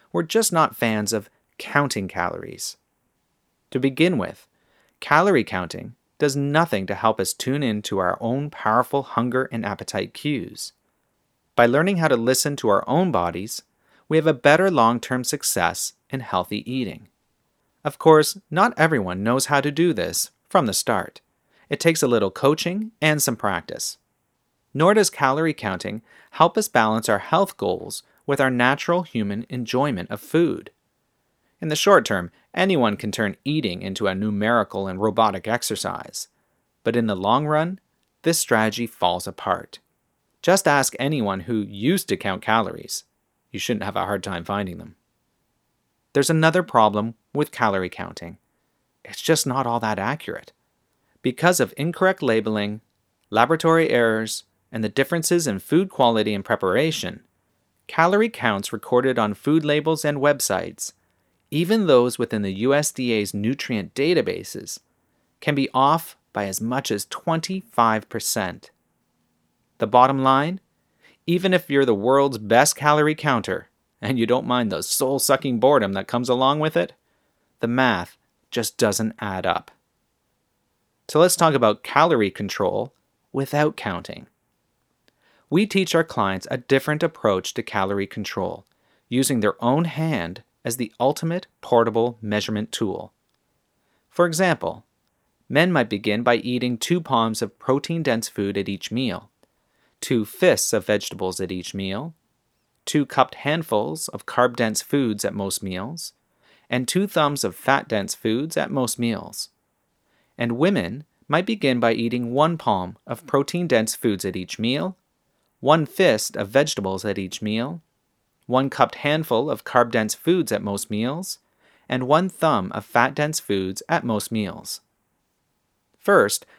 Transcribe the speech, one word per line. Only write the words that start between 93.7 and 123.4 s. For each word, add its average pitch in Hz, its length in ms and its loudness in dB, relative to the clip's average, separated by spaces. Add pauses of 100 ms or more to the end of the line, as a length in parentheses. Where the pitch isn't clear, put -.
For - 180 2
example, 160 580 0 (640)
men 165 240 2
might 127 160 2
begin 104 340 -2
by 120 140 4
eating 123 420 -2
two 175 220 0
palms 113 420 0
of 104 160 -10
protein-dense 139 720 -2
food 101 300 -4
at 98 100 -4
each 98 220 -8
meal, 110 400 -6 (720)
two 113 240 0
fists - 480 2
of 104 120 0
vegetables 95 560 -4
at 95 100 -6
each 92 240 -10
meal, 101 400 -8 (720)
two 147 220 0
cupped - 300 0
handfuls 151 720 -4
of - 180 -12
carb-dense 120 560 0
foods 120 420 -2
at 101 100 -4
most 98 280 -6
meals, 98 500 -10 (560)
and 123 180 -2
two 190 200 0
thumbs 147 360 0
of 92 140 -4
fat-dense 110 580 -2
foods 127 420 -2
at - 140 -2
most 127 280 -2
meals. 117 500 -6 (880)
And 120 220 -2
women 139 460 0 (220)
might 165 200 -2
begin 143 340 0
by 117 140 4
eating 117 380 -4
one 156 260 2
palm 95 380 -2 (100)
of - 200 -10
protein-dense 139 680 0
foods 104 280 -2
at 92 120 -4
each 92 220 -10
meal, 147 380 -2 (640)
one 151 240 4
fist 139 520 2
of 104 120 -4
vegetables 101 560 0
at 101 140 -2
each 92 240 -8
meal, 117 400 -4 (640)
one 131 240 2
cupped - 260 2
handful 147 540 0
of 123 140 -6
carb-dense 117 500 2
foods 170 380 0
at 101 100 -2
most 101 280 -6
meals, 127 500 -6 (480)
and 127 180 -2
one 160 220 2
thumb 113 440 0
of 110 120 -8
fat-dense 139 560 0